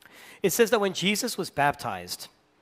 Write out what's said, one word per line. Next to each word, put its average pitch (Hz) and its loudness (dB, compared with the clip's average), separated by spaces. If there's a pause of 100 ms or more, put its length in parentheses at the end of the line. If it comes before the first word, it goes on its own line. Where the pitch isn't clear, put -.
(420)
it 190 2
says 226 4
that 220 2
when 196 0
Jesus 202 -2
was 151 -4
baptized, 117 -2 (340)